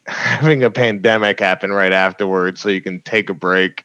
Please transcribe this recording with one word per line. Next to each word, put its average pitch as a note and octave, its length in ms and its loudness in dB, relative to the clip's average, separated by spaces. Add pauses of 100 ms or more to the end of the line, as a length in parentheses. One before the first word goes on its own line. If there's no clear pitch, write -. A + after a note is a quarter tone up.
<laughs> - 60 -20
having - 560 0
a A#2 80 4
pandemic G#2+ 720 0
happen G2 320 0
right G2 200 2
afterwards F#2+ 720 0
so G#2 80 -2
you F#2+ 100 0
can F2+ 220 -8
take G#2+ 260 -2
a G2 60 -6
break F#2 500 -2